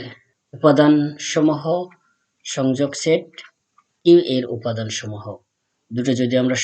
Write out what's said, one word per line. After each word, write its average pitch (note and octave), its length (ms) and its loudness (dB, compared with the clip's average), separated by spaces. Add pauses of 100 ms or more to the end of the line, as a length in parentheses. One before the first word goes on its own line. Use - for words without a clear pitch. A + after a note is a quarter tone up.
(540)
উপাদান D3 400 4 (360)
সমূহ D3+ 340 0 (800)
সংযোগ C3+ 500 -2
সেট, E3 300 -2 (800)
কিউ E3+ 120 8 (180)
এর B2+ 80 -2 (120)
উপাদান A2+ 340 -6
সমূহ, G#2 360 -12 (680)
দুটো B2 220 -2
যদি B2 240 -2
আমরা B2+ 260 0